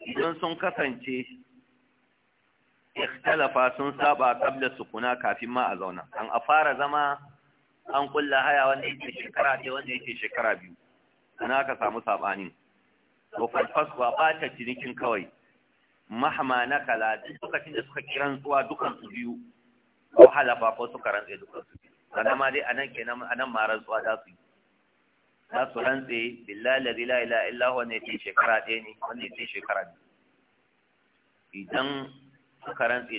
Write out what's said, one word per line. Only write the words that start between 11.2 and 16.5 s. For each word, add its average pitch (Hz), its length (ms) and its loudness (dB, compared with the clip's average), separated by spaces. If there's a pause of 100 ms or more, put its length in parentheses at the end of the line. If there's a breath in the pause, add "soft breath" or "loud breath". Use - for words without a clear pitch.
Ana 120 200 0
aka 135 200 0
samu 110 220 -2
saɓanin. 98 500 -2 (840)
To 120 120 -2
fal - 260 0
fasqu 151 280 0
a - 140 2
ɓata 156 400 2
cinikin 123 380 -8
kawai. 113 320 -2 (840)
Mahma 131 560 0